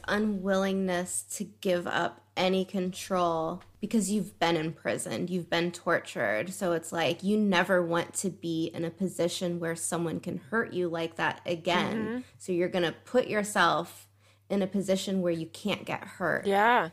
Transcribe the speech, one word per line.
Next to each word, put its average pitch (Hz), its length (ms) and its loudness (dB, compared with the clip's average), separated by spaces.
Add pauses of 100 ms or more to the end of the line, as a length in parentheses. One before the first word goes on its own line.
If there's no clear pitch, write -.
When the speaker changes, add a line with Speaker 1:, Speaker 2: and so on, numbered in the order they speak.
Speaker 1:
unwillingness 190 1160 0 (100)
to 208 100 -6 (160)
give 175 280 0
up - 320 -2 (160)
any 185 280 4
control 180 960 -2 (200)
because 208 320 0
you've 208 260 -2
been 170 180 4
imprisoned, 156 760 -2
you've 175 200 -2
been 170 220 2
tortured. 156 800 0
So 180 200 -2
it's 165 200 -4
like 165 320 0
you 208 120 4
never 185 480 4
want 170 300 0
to 190 160 -2
be 165 420 -2
in 165 120 -4
a 165 60 -4
position 175 680 -2
where 165 160 -2
someone 170 460 -2
can 175 180 -6 (120)
hurt 226 220 0
you 175 160 0
like 165 280 -4
that - 280 -2
again. 175 600 0
Speaker 2:
Mm-hmm. 226 140 -4 (200)
Speaker 1:
So - 140 -6
you're 175 160 2
gonna 170 260 0 (100)
put - 220 2
yourself 175 800 0 (420)
in 196 140 2
a 185 60 0
position 190 520 0
where 175 120 2
you 165 140 -2
can't - 380 -4
get - 200 -6
hurt. - 420 -2
Speaker 2:
Yeah. 202 460 4